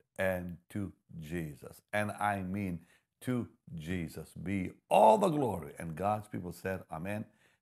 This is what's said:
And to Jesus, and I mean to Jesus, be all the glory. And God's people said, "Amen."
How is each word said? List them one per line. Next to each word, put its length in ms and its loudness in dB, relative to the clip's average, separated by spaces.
And 380 0
to 240 -6
Jesus, 640 -8
and 200 0
I 280 0
mean 460 -4
to 300 -2
Jesus, 580 -6
be 400 -4
all 300 10
the 100 4
glory. 500 0
And 160 -6
God's 340 -2
people 260 -8
said, 360 -4
"Amen." 360 -6